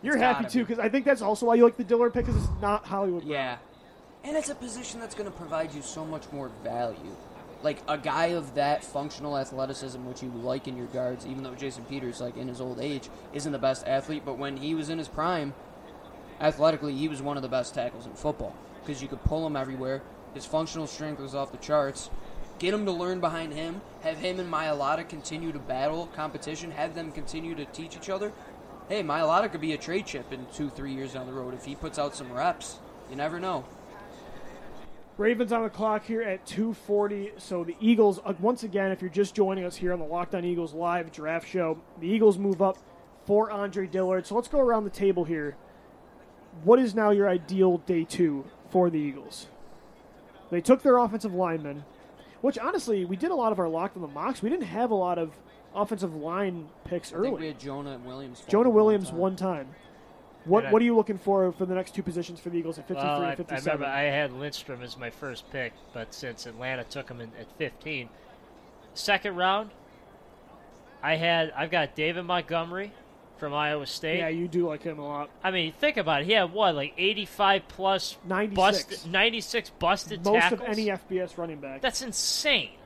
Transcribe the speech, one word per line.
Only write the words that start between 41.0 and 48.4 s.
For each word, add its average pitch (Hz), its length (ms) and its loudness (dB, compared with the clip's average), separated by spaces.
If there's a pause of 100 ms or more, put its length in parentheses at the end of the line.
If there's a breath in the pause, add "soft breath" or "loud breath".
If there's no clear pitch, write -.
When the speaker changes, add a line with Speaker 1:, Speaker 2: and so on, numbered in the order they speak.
Speaker 1:
draft 160 360 -4
show, 160 300 0 (220)
the 165 80 -4
Eagles 208 300 8
move 190 240 2
up 190 160 4 (480)
for 208 240 4
Andre 202 380 -2
Dillard. 185 400 2
So 202 80 -4
let's 240 140 0
go 285 100 2
around 233 240 6
the 202 60 -2
table 190 340 2
here. 151 320 -2 (1080 loud breath)
What 233 160 10
is 233 140 4
now 208 180 6
your 202 180 6
ideal 180 500 4
day 170 240 0
two 151 420 2 (240)